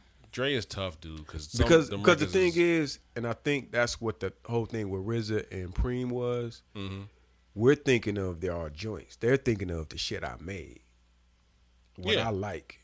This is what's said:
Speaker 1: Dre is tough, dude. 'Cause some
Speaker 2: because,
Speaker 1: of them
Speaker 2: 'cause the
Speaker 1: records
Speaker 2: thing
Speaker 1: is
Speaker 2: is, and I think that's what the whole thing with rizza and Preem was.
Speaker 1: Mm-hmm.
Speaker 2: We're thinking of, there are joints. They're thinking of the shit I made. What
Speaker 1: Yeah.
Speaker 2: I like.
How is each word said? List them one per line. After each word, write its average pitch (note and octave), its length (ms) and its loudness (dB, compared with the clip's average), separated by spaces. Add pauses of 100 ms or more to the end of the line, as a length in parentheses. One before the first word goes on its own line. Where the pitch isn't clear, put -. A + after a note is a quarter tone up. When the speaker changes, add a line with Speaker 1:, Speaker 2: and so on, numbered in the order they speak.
(320)
Speaker 1:
Dre C3+ 220 -2
is A2+ 120 -2
tough, F#2 360 -8
dude. D#2 260 -12
'Cause D2+ 240 -12
some B2+ 140 4
Speaker 2:
because, D#3+ 200 8
Speaker 1:
of - 60 -12
them G2+ 120 -4
Speaker 2:
'cause E3+ 160 8
the D3+ 80 0
Speaker 1:
records F3+ 40 -6 (240)
Speaker 2:
thing E3+ 80 6
Speaker 1:
is E3 300 2
Speaker 2:
is, - 60 -14 (180)
and A#2 100 -4
I A2+ 60 -2
think C#3 400 -2
that's A#2+ 260 2
what A2+ 220 -4
the F#2+ 100 -4 (140)
whole A#2 220 -2
thing G#2+ 220 -4
with F#2+ 160 -4
rizza A2 460 -2
and F#2 240 -8
Preem B2 360 0
was. A#2+ 500 -4 (160)
Speaker 1:
Mm-hmm. G2 240 -8 (540)
Speaker 2:
We're B2 200 6
thinking A2+ 420 2
of, F#2 220 -4
there F2+ 160 -2
are E2 140 -6
joints. F2 480 -10
They're A#2+ 180 4
thinking G2+ 340 -2
of E2 200 -6
the - 80 -12
shit F#2+ 260 -6
I B1 160 -8
made. E2+ 400 -12 (1160)
What G3 180 -2
Speaker 1:
Yeah. C3 120 0
Speaker 2:
I A2 40 -2
like. G2 520 -8